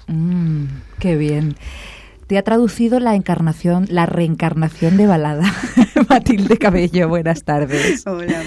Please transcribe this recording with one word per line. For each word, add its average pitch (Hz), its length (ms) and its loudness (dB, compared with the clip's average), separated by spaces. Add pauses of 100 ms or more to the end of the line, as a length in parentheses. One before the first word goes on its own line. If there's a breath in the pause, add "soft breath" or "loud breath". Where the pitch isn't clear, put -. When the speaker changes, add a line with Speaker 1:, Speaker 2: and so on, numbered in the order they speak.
Speaker 1:
Mm, 160 560 -2 (340)
qué 175 180 0
bien. 147 380 -2 (720 loud breath)
Te 196 120 0
ha 202 40 0
traducido 233 560 0
la 240 160 0
encarnación, 175 760 0
la 170 180 0
reencarnación 165 920 0
de 208 100 6
balada. 151 380 2
<laughs> 233 640 2
Matilde 226 500 2
Cabello, 175 500 2
buenas 165 360 -2
tardes. 147 600 -2
Speaker 2:
Hola, 175 420 -6